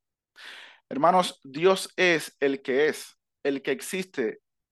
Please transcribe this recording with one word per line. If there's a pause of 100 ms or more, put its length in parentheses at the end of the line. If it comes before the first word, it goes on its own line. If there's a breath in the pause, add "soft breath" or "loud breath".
(880 loud breath)
Hermanos,
Dios
es
el
que
es, (240)
el
que
existe. (300)